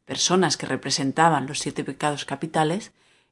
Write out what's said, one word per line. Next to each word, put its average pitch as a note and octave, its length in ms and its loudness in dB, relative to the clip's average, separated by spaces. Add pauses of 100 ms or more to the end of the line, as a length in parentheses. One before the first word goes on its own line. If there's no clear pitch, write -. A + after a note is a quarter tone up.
personas F3+ 520 2
que - 80 -8
representaban C#3 800 2
los C#3+ 120 -6
siete D3 240 -4
pecados C#3+ 420 -2
capitales, E3 640 -2 (400)